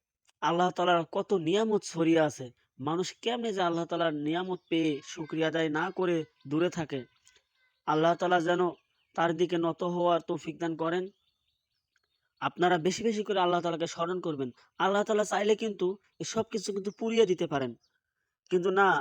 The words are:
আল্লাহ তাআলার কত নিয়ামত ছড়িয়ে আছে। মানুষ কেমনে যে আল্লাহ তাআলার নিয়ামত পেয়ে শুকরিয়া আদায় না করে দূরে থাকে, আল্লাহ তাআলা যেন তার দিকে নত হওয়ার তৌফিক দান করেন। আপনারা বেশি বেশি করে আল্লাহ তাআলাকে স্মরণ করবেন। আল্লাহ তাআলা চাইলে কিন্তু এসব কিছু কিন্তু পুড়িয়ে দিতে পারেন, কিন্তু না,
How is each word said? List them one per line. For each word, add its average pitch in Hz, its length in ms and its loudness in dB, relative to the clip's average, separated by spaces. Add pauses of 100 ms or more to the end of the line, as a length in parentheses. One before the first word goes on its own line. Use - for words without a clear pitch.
(420)
আল্লাহ 170 280 4
তাআলার 175 320 2 (100)
কত 196 180 -2 (100)
নিয়ামত 202 440 2
ছড়িয়ে 165 380 2
আছে। 135 240 -2 (340)
মানুষ 165 280 -2 (120)
কেমনে 233 320 -4
যে 190 100 -2
আল্লাহ 170 240 0
তাআলার 165 280 0 (120)
নিয়ামত 180 420 -4
পেয়ে 160 220 2 (160)
শুকরিয়া 160 440 -4
আদায় 160 200 0
না 156 200 0
করে 180 260 0 (320)
দূরে 160 220 0
থাকে, 147 300 -6 (840)
আল্লাহ 160 280 4
তাআলা 180 260 2
যেন 175 220 2 (540)
তার 170 200 2
দিকে 175 220 0
নত 165 220 -2 (140)
হওয়ার 175 320 2
তৌফিক 160 320 -6
দান 165 180 -4
করেন। 165 280 -2 (1400)
আপনারা 175 360 2
বেশি 185 260 -2
বেশি 214 200 0
করে 196 160 0
আল্লাহ 175 220 2
তাআলাকে 165 320 -2
স্মরণ 175 260 -4
করবেন। 143 300 -4 (300)
আল্লাহ 196 240 2
তাআলা 208 200 0
চাইলে 202 320 0
কিন্তু 208 300 -4 (320)
এসব 214 320 -4
কিছু 208 220 -6
কিন্তু 196 260 -4
পুড়িয়ে 226 280 2
দিতে 175 200 0
পারেন, 131 260 -2 (800)
কিন্তু 180 200 2
না, 196 160 4 (140)